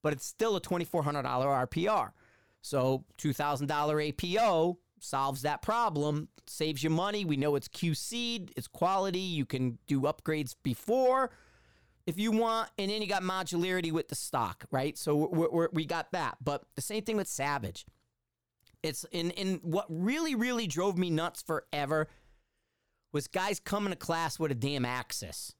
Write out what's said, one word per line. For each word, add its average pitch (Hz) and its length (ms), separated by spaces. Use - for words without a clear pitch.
But 151 100
it's 135 140
still 214 300
a 170 40
twenty-four 175 420
hundred 143 200
dollar 131 260
R 131 180
P 175 220
R. 190 240
So 131 420
two 147 160
thousand 147 340
dollar 151 340
A 151 120
P 180 260
O 180 400
solves 135 420
that 147 180
problem, 151 680
saves 156 360
you 160 60
money. 196 380
We 151 100
know 143 200
it's 139 120
Q 170 260
C'd, 233 640
it's 123 120
quality. 190 500
You 175 260
can 127 420
do 139 160
upgrades 151 600
before 254 680
if 170 120
you 214 140
want, 226 460
and 196 120
then 214 120
you 202 60
got 190 140
modularity 185 680
with 160 160
the - 60
stock, - 560
right? 135 260
So 151 200
we're, 156 340
we're, 165 220
we 160 120
got 160 280
that. 160 300
But 143 220
the - 80
same 214 200
thing 214 140
with 196 120
Savage. 135 580
It's 156 280
in, 170 200
in 185 320
what 175 260
really, 254 460
really 233 320
drove 175 320
me 180 100
nuts 165 320
forever 151 680
was 147 160
guys 190 300
coming 202 320
to 180 60
class 165 420
with 160 120
a 135 40
damn 135 300
Axis. 123 760